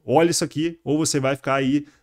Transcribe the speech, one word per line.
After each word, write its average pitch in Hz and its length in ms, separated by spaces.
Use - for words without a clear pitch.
olha 160 260
isso 165 120
aqui, 165 400
ou 147 160
você 147 220
vai 131 160
ficar 135 180
aí 139 320